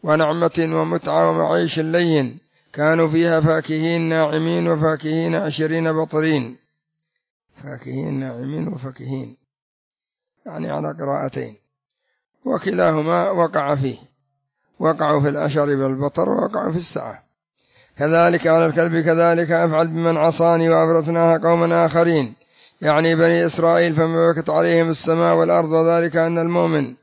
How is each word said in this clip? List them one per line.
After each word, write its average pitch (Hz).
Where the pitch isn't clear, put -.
ونعمة 160
ومتعة 160
ومعيش 165
لين 160
كانوا 160
فيها 165
فاكهين 160
ناعمين 160
وفاكهين 160
عشرين 156
بطرين. 156
فاكهين 135
ناعمين 135
وفاكهين، 127
يعني 160
على 151
قراءتين، 139
وكلاهما 175
وقع 156
فيه، 135
وقعوا 156
في 143
الأشر 147
بالبطر 139
ووقعوا -
في 160
السعة. 123
كذلك 165
على 165
الكلب 165
كذلك 170
أفعل 165
بمن 165
عصاني 165
وأورثناها 165
قوما 170
آخرين، 160
يعني 160
بني 170
إسرائيل، 170
فما 165
بكت 160
عليهم 165
السماء 165
والأرض، 165
وذلك 165
أن 165
المؤمن 165